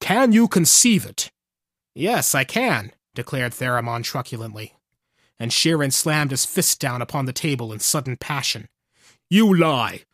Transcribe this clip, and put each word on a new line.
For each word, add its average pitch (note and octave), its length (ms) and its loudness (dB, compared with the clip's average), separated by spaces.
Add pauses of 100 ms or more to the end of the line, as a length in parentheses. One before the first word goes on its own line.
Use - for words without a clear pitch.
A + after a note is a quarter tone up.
Can A#3+ 320 4
you A3+ 160 6
conceive F#3+ 560 4
it?" - 260 -10 (640)
"Yes, F3+ 400 0
I C3+ 100 2
can," E3 480 -2 (220)
declared B2 380 -6
Theramon A#2+ 500 -4
truculently. A2+ 720 -10 (640)
And - 120 -4
Sheeran D3 420 0
slammed D3+ 380 0
his C3 160 -4
fist - 340 -2
down B2 220 -4
upon C3+ 240 -4
the B2+ 80 -6
table A#2+ 380 -4
in G#2+ 80 -12
sudden C3 360 -4
passion. - 520 -6 (600)
"You G3+ 260 6
lie! C3 580 2